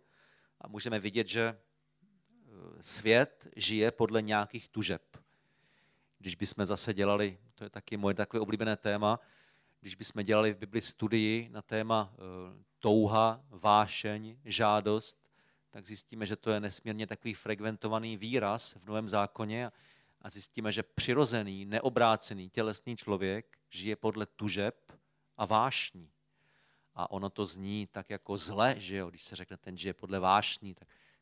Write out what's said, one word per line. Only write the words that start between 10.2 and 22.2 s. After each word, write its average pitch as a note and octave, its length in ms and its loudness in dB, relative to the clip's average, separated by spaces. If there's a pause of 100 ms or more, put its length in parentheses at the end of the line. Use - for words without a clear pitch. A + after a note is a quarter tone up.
dělali G#2+ 300 4
v F#2+ 40 -8
Bibli G#2 240 -4
studii A2 680 0
na G#2+ 120 -12
téma, A2 520 0
eh, F#2 500 -14 (160)
touha, A2 680 6
vášeň, G#2+ 960 2
žádost, G#2+ 840 0 (400)
tak G2+ 160 -20
zjistíme, A2 400 -8
že G2+ 100 -2
to - 160 -2
je G#2+ 80 4
nesmírně G#2+ 480 -6
takový A2 260 -8
frekventovaný A2 840 -4
výraz G#2+ 580 -2
v - 100 -20
Novém G#2+ 220 -4
zákoně G#2+ 600 -2
a, A#2 60 -12 (480)
a G#2 80 -16
zjistíme, G#2+ 420 -6
že G#2 120 -2
přirozený, A2+ 840 0
neobrácený, A2 840 2